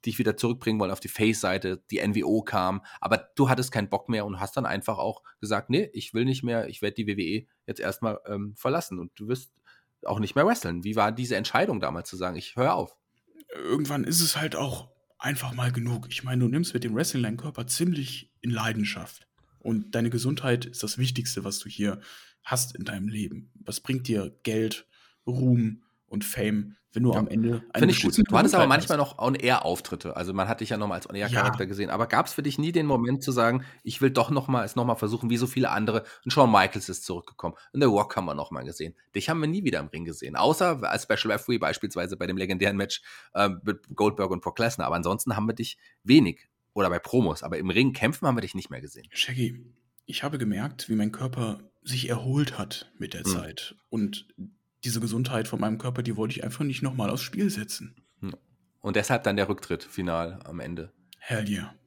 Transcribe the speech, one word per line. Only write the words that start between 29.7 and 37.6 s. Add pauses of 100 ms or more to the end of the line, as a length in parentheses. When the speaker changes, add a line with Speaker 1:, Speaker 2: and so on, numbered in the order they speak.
Speaker 1:
Also
man
hat
dich
ja
noch
mal
als
On-Air-Charakter
Speaker 2:
Ja.
Speaker 1:
gesehen.
Aber
gab's
für
dich
nie
den
Moment
zu
sagen, (200)
„Ich
will
doch
noch
mal,
es
noch
mal
versuchen“,
wie
so
viele
andere? (200)
Und
Shawn
Michaels
ist
zurückgekommen. (160)